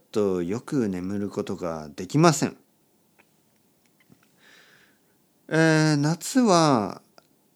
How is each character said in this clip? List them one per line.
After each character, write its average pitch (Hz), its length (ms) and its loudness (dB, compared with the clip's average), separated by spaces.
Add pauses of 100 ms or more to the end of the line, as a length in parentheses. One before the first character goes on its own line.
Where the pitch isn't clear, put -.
(120)
と 95 320 -2
よ 101 180 -6
く 127 260 -4
眠 92 300 -6
る 101 120 -8
こ 101 140 -8
と 101 120 -8
が 80 380 -10
で 92 140 -12
き 143 100 -4
ま 165 140 6
せ 151 140 -4
ん。 - 100 -8 (3000)
え 156 60 -4
ー、 156 420 4
夏 160 420 -2
は、 156 600 2 (540)